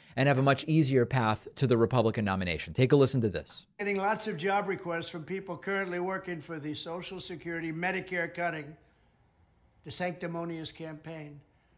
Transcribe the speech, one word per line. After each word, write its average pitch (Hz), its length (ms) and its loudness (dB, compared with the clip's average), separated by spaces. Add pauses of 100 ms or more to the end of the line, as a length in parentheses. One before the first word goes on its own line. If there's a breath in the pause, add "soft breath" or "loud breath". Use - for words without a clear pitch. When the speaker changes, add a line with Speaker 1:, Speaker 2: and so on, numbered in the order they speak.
(140)
Speaker 1:
and 135 140 4
have 135 100 6
a 131 40 4
much 139 260 4
easier 135 380 6
path 113 500 0
to 139 100 2
the 117 120 6
Republican 113 460 4
nomination. 90 500 -2
Take 127 180 4
a 147 40 10
listen 135 260 6
to 110 60 4
this. - 380 -6 (120)
Speaker 2:
Getting 202 180 0
lots 202 320 0
of 190 80 -4
job 196 320 0
requests 170 400 -4
from 160 160 -10
people 190 320 -8
currently 196 420 -4
working 185 420 -4
for 156 200 -10
the 151 140 -6
Social 175 440 -8
Security, 165 540 -8
Medicare 180 600 -4
cutting, 160 440 -6 (1080)
the 147 60 -14
sanctimonious 170 800 -6
campaign. 156 680 -12 (380)